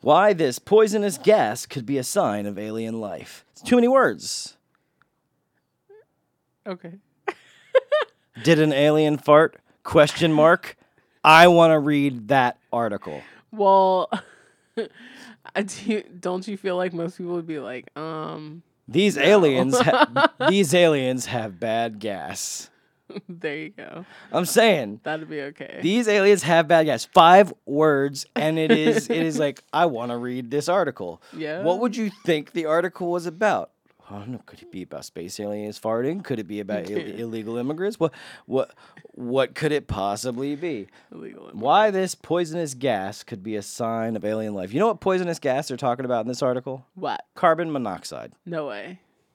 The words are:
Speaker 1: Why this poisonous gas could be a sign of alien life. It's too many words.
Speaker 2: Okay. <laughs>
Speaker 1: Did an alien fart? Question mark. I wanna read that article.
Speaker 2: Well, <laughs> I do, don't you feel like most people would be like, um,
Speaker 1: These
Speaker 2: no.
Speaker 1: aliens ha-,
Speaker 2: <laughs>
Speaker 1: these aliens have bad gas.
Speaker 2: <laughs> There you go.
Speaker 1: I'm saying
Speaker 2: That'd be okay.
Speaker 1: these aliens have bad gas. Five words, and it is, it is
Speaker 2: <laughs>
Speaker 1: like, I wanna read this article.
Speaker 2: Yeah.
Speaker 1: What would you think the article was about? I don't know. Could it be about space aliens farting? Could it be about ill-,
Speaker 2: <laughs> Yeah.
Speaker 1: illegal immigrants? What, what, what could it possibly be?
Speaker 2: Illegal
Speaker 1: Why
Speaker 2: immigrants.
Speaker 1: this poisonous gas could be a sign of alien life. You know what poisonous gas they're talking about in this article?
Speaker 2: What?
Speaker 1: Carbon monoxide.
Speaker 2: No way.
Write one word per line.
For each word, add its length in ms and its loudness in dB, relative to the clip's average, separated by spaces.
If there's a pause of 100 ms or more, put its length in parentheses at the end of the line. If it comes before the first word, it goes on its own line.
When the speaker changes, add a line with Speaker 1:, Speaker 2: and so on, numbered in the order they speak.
Speaker 1:
Why 340 4
this 240 -2
poisonous 580 2
gas 500 2
could 200 -10
be 100 -4
a 80 -4
sign 420 -2
of 120 -8
alien 420 -8
life. 520 -12
It's 100 -20
too 140 2
many 120 4
words. 680 0 (2000)
Speaker 2:
Okay. 260 -14 (340)
<laughs> 1160 -4
Speaker 1:
Did 160 4
an 140 4
alien 440 2
fart? 400 4 (260)
Question 500 2
mark. 440 2 (460)
I 260 10
wanna 320 8
read 480 0
that 300 2 (140)
article. 500 -6 (280)
Speaker 2:
Well, 600 2 (680)
<laughs> 800 -14
I 60 -2
do, 400 -6 (180)
don't 260 -6
you 100 -10
feel 200 -6
like 160 -4
most 240 -6
people 180 -8
would 120 -6
be 120 -8
like, 380 -14
um, 680 -12 (240)
Speaker 1:
These 300 2
Speaker 2:
no. 60 -2
Speaker 1:
aliens 560 6
ha-, 640 2
Speaker 2:
<laughs> 100 2
Speaker 1:
these 240 2
aliens 520 2
have 320 -8
bad 400 -4
gas. 760 -10
Speaker 2:
<laughs> 60 -20 (480)
There 280 -10
you 120 -12
go. 380 -18 (260)
Speaker 1:
I'm 140 0
saying 580 2
Speaker 2:
That'd 240 -8
be 140 -10
okay. 400 -16
Speaker 1:
these 260 0
aliens 340 4
have 240 2
bad 200 4
gas. 180 -2
Five 480 8 (140)
words, 680 0
and 240 -2
it 140 -2
is, 380 -2
it 120 -2
is 160 -4
Speaker 2:
<laughs> 60 0
Speaker 1:
like, 180 -6 (100)
I 140 2
wanna 320 -6
read 320 -10
this 200 -4
article. 520 -4 (140)
Speaker 2:
Yeah. 260 -10
Speaker 1:
What 180 0
would 160 -2
you 140 -4 (140)
think 280 -2
the 120 -6
article 480 -2
was 140 -6
about? 440 -2 (400)
I 80 -14
don't 120 -14
know. 160 -12
Could 160 -20
it 100 -20
be 100 -12
about 220 -14
space 340 -14
aliens 400 -8
farting? 460 -4
Could 140 -6
it 100 -10
be 120 -8
about 300 -8
ill-, 80 -4
Speaker 2:
<laughs> 80 -8
Yeah. 160 -12
Speaker 1:
illegal 340 -8
immigrants? 440 -6
What, 120 -2 (340)
what, 280 -4 (380)
what 420 -4
could 160 -4
it 160 -4
possibly 680 -4
be? 320 -8 (240)
Speaker 2:
Illegal 400 -18
Speaker 1:
Why 360 2
Speaker 2:
immigrants. 260 -2
Speaker 1:
this 20 -
poisonous 580 -4
gas 480 -4
could 200 -12
be 140 -8
a 60 -6
sign 540 -6
of 80 -10
alien 300 -4
life. 180 -10
You 80 -2
know 80 2
what 120 -4
poisonous 380 -2
gas 300 -4
they're 80 -8
talking 300 -4
about 160 -2
in 60 -6
this 140 -6
article? 420 -4 (100)
Speaker 2:
What? 280 -8 (120)
Speaker 1:
Carbon 360 2
monoxide. 640 -8 (120)
Speaker 2:
No 220 -10
way. 320 -14 (360)